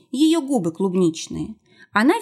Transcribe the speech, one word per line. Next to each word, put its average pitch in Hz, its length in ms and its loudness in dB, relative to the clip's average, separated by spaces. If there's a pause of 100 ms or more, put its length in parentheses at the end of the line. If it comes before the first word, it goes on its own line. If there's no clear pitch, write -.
(100)
её 311 300 2
губы 247 320 -2
клубничные? 175 840 -2 (360)
Она 269 300 2